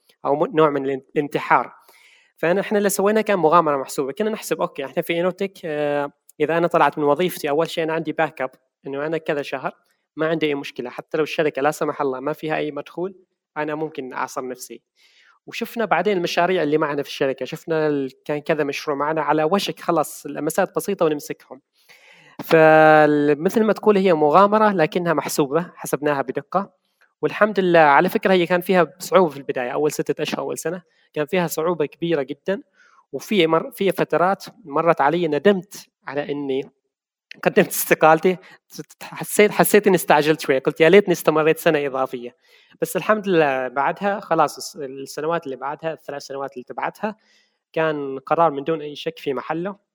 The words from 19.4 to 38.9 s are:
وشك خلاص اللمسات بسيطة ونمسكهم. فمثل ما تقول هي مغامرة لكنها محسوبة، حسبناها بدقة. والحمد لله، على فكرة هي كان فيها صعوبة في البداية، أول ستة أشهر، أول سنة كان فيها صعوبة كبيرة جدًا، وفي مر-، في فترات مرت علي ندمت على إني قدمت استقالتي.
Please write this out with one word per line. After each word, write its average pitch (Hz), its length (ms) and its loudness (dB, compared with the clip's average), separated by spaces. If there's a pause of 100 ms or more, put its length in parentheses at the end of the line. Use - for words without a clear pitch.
وشك 165 360 -2
خلاص - 460 -4
اللمسات 156 500 -4
بسيطة 180 300 -2
ونمسكهم. 147 560 -6 (840)
فمثل 156 1200 6
ما 208 100 2
تقول 208 240 2
هي 190 160 4
مغامرة 202 580 4
لكنها 170 420 0
محسوبة، 147 640 -2
حسبناها 143 460 -4
بدقة. 143 520 -6 (480)
والحمد 196 380 0
لله، 175 200 4
على 156 300 6
فكرة 190 240 2
هي 180 120 4
كان 175 160 0
فيها 175 380 2
صعوبة 175 300 2
في 143 80 -10
البداية، 131 320 -6
أول 147 220 -2
ستة - 300 -4
أشهر، 151 180 -4
أول 139 180 -8
سنة 175 240 -8 (320)
كان 151 120 -4
فيها 180 220 0
صعوبة 160 380 -2
كبيرة 165 360 -2
جدًا، 185 400 -6 (500)
وفي 160 360 0
مر-، 165 240 0
في 196 200 -2
فترات 170 540 0 (200)
مرت 160 360 0
علي 160 260 2
ندمت 156 600 0 (180)
على 143 240 -6
إني 139 320 0 (800)
قدمت - 240 2
استقالتي. 160 720 4 (640)